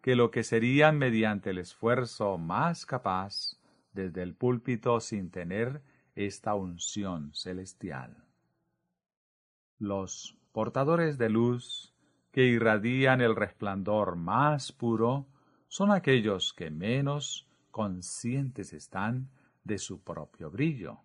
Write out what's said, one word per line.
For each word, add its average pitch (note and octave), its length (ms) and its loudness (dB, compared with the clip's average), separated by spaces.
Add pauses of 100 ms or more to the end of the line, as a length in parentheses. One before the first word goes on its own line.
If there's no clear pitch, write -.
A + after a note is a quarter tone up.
que B2+ 80 6
lo A#2+ 140 6
que A#2 120 -2
serían C3+ 560 6
mediante A2 520 0
el F#2 80 -4
esfuerzo A2 800 -2
más A2 480 -2
capaz F#2+ 720 -4 (340)
desde F#2 300 -6
el F2+ 120 -8
púlpito B2 680 0
sin F#2+ 300 -6
tener G#2+ 520 -6 (320)
esta G2+ 400 -4
unción F2+ 800 -6
celestial. F2+ 800 -10 (1600)
Los G2 580 -6 (160)
portadores C#3 680 0
de A#2 100 2
luz A#2+ 680 0 (380)
que C3 120 6
irradian A#2+ 760 4
el A2+ 160 4
resplandor G2+ 800 -2
más C3 560 0
puro A#2 540 0 (400)
son G3+ 260 2
aquellos A2+ 600 4
que E2 180 -8
menos C#3 760 -2 (240)
conscientes A2 1040 -6
están A2+ 560 -6 (360)
de G#2 140 -4
su - 240 -10
propio D#2+ 480 -12
brillo A2 540 -4